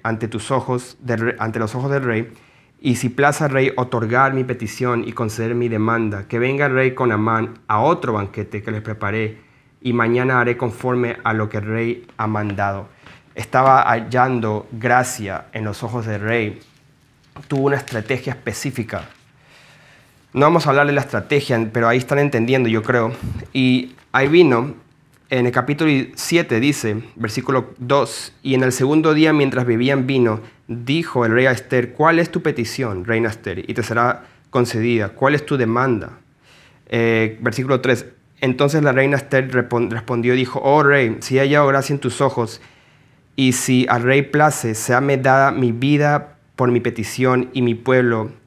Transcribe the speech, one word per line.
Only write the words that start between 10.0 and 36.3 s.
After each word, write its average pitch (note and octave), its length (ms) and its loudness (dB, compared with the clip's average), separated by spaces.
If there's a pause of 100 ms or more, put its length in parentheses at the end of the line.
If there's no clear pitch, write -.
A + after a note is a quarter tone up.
haré A#2+ 160 0
conforme B2 640 -4
a A2+ 100 -2
lo G#2+ 160 -2
que G#2+ 100 -6
el G2+ 60 -6
rey A2+ 420 -4 (100)
ha A2 100 -4
mandado". G2+ 640 -4 (480)
Estaba C3 460 4
hallando A#2 920 0
gracia A2+ 800 -2
en A2 100 -8
los G#2 220 -8
ojos A2+ 220 -6
del G#2 140 -4
rey. A2 380 -2 (880)
Tuvo C#3 220 0
una C#3 80 0
estrategia B2+ 560 -6
específica. A2+ 720 -8 (1300)
No B2+ 80 0
vamos D3+ 260 4
a C#3+ 40 2
hablar C#3+ 180 4
de C#3+ 40 2
la C#3+ 100 2
estrategia, A#2 720 -2
pero A#2 140 2
ahí A#2+ 120 4
están C#3 200 -2
entendiendo, B2+ 500 2
yo A2 140 0
creo. A#2+ 300 0 (400)
Y B2+ 420 0 (160)
ahí C3+ 160 2
vino, C#3+ 480 4 (560)
en B2+ 160 2
el B2 60 0
capítulo D3 400 0 (240)
siete E3 420 0
dice, A#2 460 -2 (100)
versículo B2 640 -4
dos, B2+ 540 -2 (100)
"Y C3+ 120 -2
en C3 100 2
el B2+ 80 2
segundo D#3 420 2
día, D#3 180 4
mientras C3+ 320 2
bebían B2+ 400 0
vino, A#2+ 360 2 (260)
dijo A#2+ 580 -2
el A2+ 60 2
rey B2 160 4
a B2+ 60 4
Esther, A#2+ 400 -2
'¿Cuál E3 260 2
es E3 140 0
tu F3 100 -4
petición, A2+ 640 -4
reina A2+ 240 0
Esther? G2 320 -8 (100)
Y A2+ 40 -4
te A2+ 100 -4
será A#2 400 0 (260)
concedida. A#2 600 0
¿Cuál C#3+ 260 2
es D3 100 -2
tu D3 100 -2
demanda?'" A#2+ 600 -2 (720)